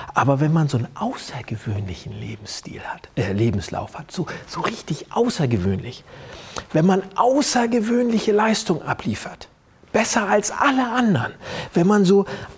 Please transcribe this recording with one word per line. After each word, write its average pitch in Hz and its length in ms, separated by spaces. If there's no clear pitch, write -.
Aber 135 260
wenn 151 120
man 160 160
so 135 100
einen 117 180
außergewöhnlichen 107 1200
Lebensstil 107 640
hat, - 340
äh, 98 180
Lebenslauf 101 640
hat, - 140
so, 170 140
so - 140
richtig - 500
außergewöhnlich, 120 920
wenn 156 140
man 190 160
außergewöhnliche 240 1160
Leistung 208 500
abliefert, - 680
besser 220 340
als - 240
alle 262 400
anderen, 220 420
wenn 170 100
man 208 180
so 196 220